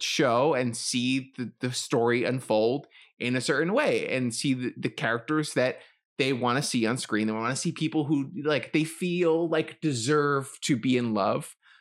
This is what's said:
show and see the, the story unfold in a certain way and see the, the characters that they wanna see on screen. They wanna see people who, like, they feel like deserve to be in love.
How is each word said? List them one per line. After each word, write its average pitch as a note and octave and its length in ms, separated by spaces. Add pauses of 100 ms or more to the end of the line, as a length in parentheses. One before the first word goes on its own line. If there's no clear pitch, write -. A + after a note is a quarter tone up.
show C#3 540
and B2 220
see C3 600
the, A#2 240
the B2+ 120
story A#2+ 520
unfold B2 600 (320)
in B2 180
a B2+ 60
certain E3 320
way C3+ 340
and A#2+ 260
see C#3 200
the, B2+ 220
the - 120
characters B2 640
that B2+ 260 (360)
they C3+ 160
wanna B2 300
see A#2+ 240
on A#2+ 100
screen. G#2+ 300
They A2 80
wanna A2+ 200
see D#3+ 180
people D#3 320
who, C#3 260 (120)
like, C#3+ 300
they D#3 120
feel E3+ 640
like D#3+ 320
deserve C#3+ 800
to D3 140
be B2+ 200
in A#2+ 160
love. G#2 420 (260)